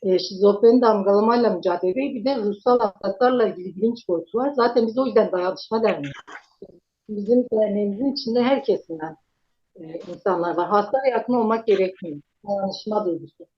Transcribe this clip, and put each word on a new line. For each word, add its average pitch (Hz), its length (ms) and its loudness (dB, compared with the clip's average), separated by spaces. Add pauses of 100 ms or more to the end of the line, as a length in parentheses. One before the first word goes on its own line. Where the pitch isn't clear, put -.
e, 185 160 2
şizofreni 202 640 4
damgalamayla 214 680 4
mücadele 185 440 -2
değil, 262 200 -4
bir 208 100 -8
de 269 120 0
ruhsal 220 420 0
hastalıklarla 226 680 0
ilgili 180 280 -10
bilinç 226 320 -2
boyutu 170 300 -2
var. 277 180 -2
Zaten 240 300 2
biz 226 120 -4
o 262 80 2
yüzden 220 260 2
dayanışma 185 500 -2
derneği. 151 300 -2 (960)
Bizim 214 440 2
derneğimizin 208 600 0
içinde 240 300 -2
herkesinden, 165 760 -2 (600)
e, 170 60 -20 (320)
insanlar 170 420 -2
var. 170 120 -2
Hasta 208 380 2
ve 262 40 2
yakın 233 240 -2
olmak 226 320 0
gerekmiyor. 185 540 -2 (280)
Dayanışma 202 580 -4
duygusu. 165 400 -8 (120)